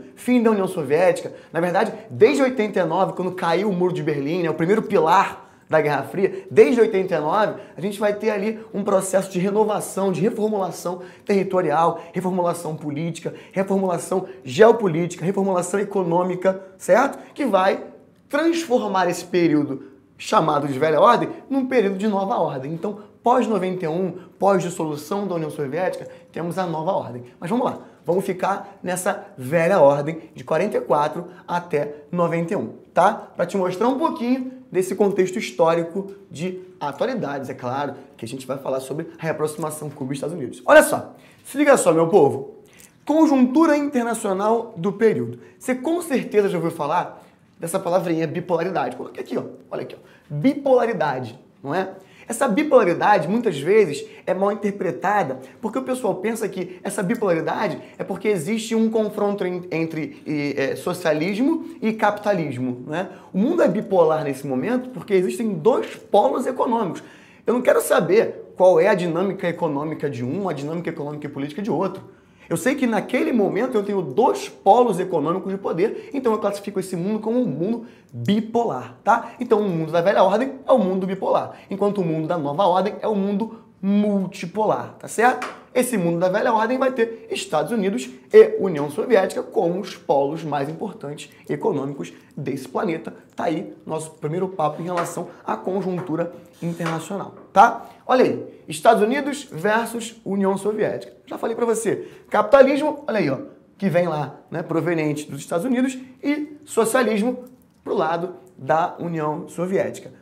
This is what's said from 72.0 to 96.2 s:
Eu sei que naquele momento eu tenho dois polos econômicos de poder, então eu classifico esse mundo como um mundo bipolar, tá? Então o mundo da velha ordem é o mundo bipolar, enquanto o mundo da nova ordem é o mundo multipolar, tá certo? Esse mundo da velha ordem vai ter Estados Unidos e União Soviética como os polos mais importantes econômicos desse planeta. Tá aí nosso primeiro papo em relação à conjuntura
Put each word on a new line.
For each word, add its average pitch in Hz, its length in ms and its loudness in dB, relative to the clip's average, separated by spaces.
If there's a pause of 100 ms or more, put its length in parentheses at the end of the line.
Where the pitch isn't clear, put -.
Eu 165 60 0
sei 262 160 0
que 254 120 0
naquele 254 460 0
momento 220 460 2
eu 202 40 2
tenho 196 200 -2
dois 156 440 0
polos 214 540 4
econômicos 175 500 -2
de 196 60 -4
poder, 208 560 -2
então 254 200 0
eu 214 60 0
classifico 202 400 -4
esse 185 160 -6
mundo 196 240 -2
como 226 220 0
um 240 60 0
mundo 185 400 -4 (260)
bipolar, 190 920 -2
tá? 226 380 2
Então 226 200 2
o 208 100 0
mundo 160 200 -2
da 170 120 2
velha 214 200 4
ordem 220 360 2 (100)
é - 20 0
o 262 80 8
mundo 190 280 0
bipolar, 190 460 -2 (180)
enquanto 196 320 0
o - 20 0
mundo 160 240 -2
da 175 80 -2
nova 151 300 0
ordem 190 340 2
é - 80 -2
o 220 60 0
mundo 202 480 -2 (180)
multipolar, 196 1200 0
tá 139 100 -16
certo? 247 400 2 (260)
Esse 247 220 0
mundo 170 220 0
da 185 100 2
velha 226 240 2
ordem 226 240 2
vai 262 160 2
ter - 380 -2
Estados 160 420 -2
Unidos 214 380 -2 (200)
e 214 300 10
União 151 300 -2
Soviética 208 520 2
como 180 380 -2
os 190 160 -10
polos 151 480 0
mais 143 240 -4
importantes 156 640 -12 (180)
econômicos 143 640 -4 (240)
desse 131 320 -8
planeta. 160 460 -4 (200)
Tá - 100 -6
aí 160 300 -4 (120)
nosso 156 240 -8
primeiro 175 380 -4
papo 156 340 -4
em - 20 -8
relação 175 440 -4 (160)
à 214 120 -4
conjuntura 175 760 -4 (320)